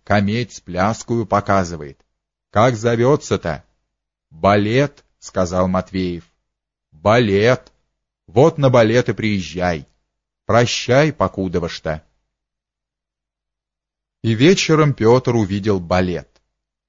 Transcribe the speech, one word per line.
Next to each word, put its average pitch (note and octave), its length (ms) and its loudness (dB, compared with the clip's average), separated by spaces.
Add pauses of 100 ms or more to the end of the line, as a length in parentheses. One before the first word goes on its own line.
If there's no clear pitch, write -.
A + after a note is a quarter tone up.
кометь G#2 480 -2
с - 80 -20
пляскую G#2+ 680 -4
показывает. F2 720 -4 (500)
Как A#2 260 0
зовется-то?" A#2 880 -2 (680)
"Балет", — G#2 720 0 (140)
сказал F#2 500 -2
Матвеев. F#2 560 -4 (680)
"Балет. G#2 800 2 (540)
Вот D3 320 2
на C#3 120 2
балет A#2+ 380 2
и A2+ 60 -4
приезжай. F2+ 720 -4 (580)
Прощай, B2 680 0
покудова-что". E2+ 920 -4 (2250)
И A2+ 120 -2
вечером D#3 600 2
Петр A#2 420 2
увидел G2+ 420 -2
балет. F2+ 640 -4 (460)